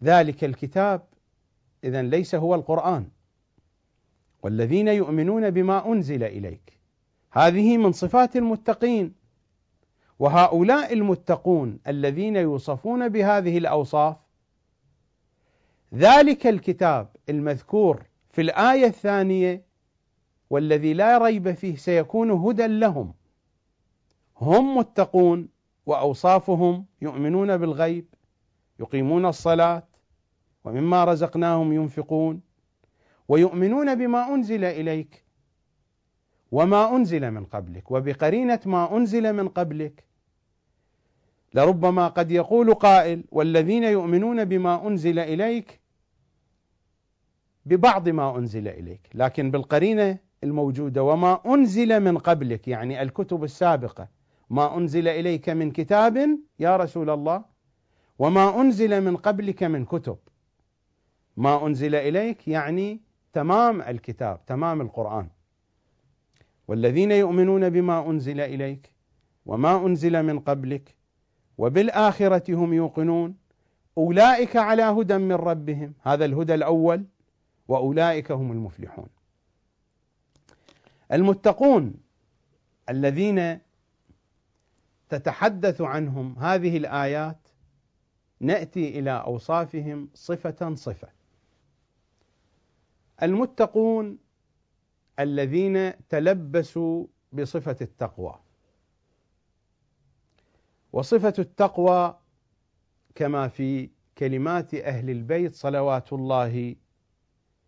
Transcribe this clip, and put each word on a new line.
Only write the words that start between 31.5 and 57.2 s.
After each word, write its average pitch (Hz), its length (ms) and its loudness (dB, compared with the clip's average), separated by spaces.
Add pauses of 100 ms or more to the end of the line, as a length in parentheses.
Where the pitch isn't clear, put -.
ينفقون، 156 680 -4 (880)
ويؤمنون 185 640 2
بما 247 400 -2
أنزل 220 300 -2
إليك 160 600 -6 (1300)
وما 208 440 4
أنزل 165 340 0
من 107 140 -10
قبلك. 92 460 -12
وبقرينة 156 760 -2
ما 180 300 -2
أنزل 220 360 0
من 196 160 -4
قبلك 156 560 -8 (1500)
لربما 175 540 2
قد 170 220 -2
يقول 220 440 4
قائل: 180 560 4
"والذين 165 540 2
يؤمنون 208 600 0
بما 180 420 -2
أنزل 170 320 -2
إليك"، 185 640 -4 (1900)
ببعض 180 420 4
ما 139 300 -2
أنزل 107 300 -6
إليك، 87 460 -16
لكن 131 360 -2
بالقرينة 190 680 0 (260)
الموجودة: 143 580 -2
"وما 175 520 2
أنزل 226 460 4
من 180 180 2
قبلك"، 135 500 -2
يعني 123 340 -6
الكتب 165 420 -6
السابقة، 135 640 -2 (420)
"ما 147 260 0
أنزل 165 320 -2
إليك 165 400 -4
من 160 220 -2
كتاب 233 680 2 (200)
يا 175 180 2
رسول 165 340 -2
الله، 156 340 -4 (720)